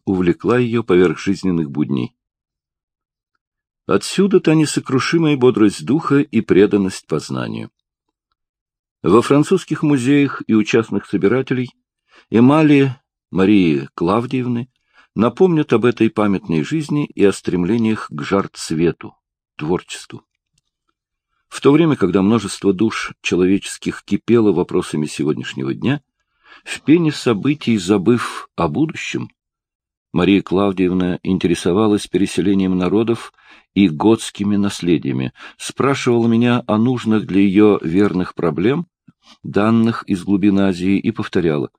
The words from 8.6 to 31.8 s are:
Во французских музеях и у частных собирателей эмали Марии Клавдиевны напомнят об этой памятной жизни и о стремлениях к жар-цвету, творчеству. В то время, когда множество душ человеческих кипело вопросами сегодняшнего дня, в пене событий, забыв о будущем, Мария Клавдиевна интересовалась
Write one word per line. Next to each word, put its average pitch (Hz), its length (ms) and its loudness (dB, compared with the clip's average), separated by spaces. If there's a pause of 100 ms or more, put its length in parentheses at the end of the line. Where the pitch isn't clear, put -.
Во 107 200 4
французских 147 600 0
музеях 143 640 0
и 110 80 0
у 107 100 4
частных 104 440 -2
собирателей 123 640 -2 (580)
эмали 139 680 4 (360)
Марии 87 640 2
Клавдиевны 120 760 -4 (460)
напомнят 156 580 2
об 113 120 2
этой 113 240 2
памятной 92 540 -2
жизни 147 420 -4
и - 200 0
о 95 80 4
стремлениях 107 760 -2
к 82 120 -10
жар-цвету, 82 960 -4 (420)
творчеству. - 680 -8 (1300)
В - 100 -16
то 139 120 4
время, 156 240 2
когда 95 260 0
множество 101 500 0
душ - 500 -4
человеческих 90 840 -2
кипело 107 480 0
вопросами 85 520 -2
сегодняшнего 69 680 -6
дня, 139 280 -4 (600)
в - 180 -14
пене 156 300 2
событий, 120 680 -2
забыв 101 800 0
о - 120 -2
будущем, - 600 -6 (840)
Мария 90 280 4
Клавдиевна 90 840 0
интересовалась 92 840 0